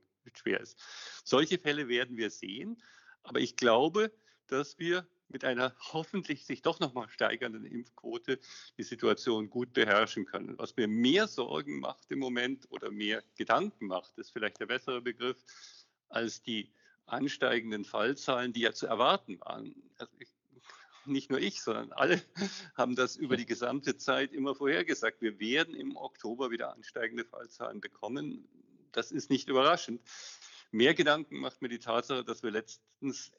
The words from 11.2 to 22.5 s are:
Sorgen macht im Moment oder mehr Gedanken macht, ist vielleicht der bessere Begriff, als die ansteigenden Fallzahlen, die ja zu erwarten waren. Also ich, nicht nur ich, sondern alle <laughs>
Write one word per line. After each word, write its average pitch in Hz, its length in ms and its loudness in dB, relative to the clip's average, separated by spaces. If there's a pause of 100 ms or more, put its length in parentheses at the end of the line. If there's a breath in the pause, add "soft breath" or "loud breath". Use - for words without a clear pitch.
Sorgen 143 520 -4
macht 139 320 -8
im 139 80 -2
Moment 127 520 -2
oder 107 200 -8
mehr 107 320 -2 (120)
Gedanken 117 520 2
macht, 92 300 -6
ist - 140 -14
vielleicht 107 300 -4
der 104 60 -6
bessere 123 340 -2
Begriff, 123 420 -4 (640 loud breath)
als 113 360 -4
die 110 280 -6 (340 soft breath)
ansteigenden 120 800 0
Fallzahlen, 123 680 0
die 117 80 -2
ja 110 120 4
zu - 140 -6
erwarten 117 540 2
waren. 110 340 -10 (220)
Also - 220 -14
ich, - 100 -18 (760 loud breath)
nicht 135 260 -2
nur 135 80 2
ich, 196 220 -2
sondern 113 300 -4
alle 170 300 4 (140)
<laughs> - 400 -6